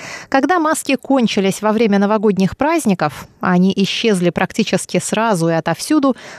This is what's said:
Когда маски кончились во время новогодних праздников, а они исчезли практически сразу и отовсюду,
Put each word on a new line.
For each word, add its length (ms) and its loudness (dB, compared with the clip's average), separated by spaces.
Когда 300 2
маски 380 0
кончились 680 0
во 100 2
время 280 2
новогодних 580 2
праздников, 680 0
а 100 0
они 240 4
исчезли 560 0
практически 680 -2
сразу 520 0
и 40 0
отовсюду, 640 0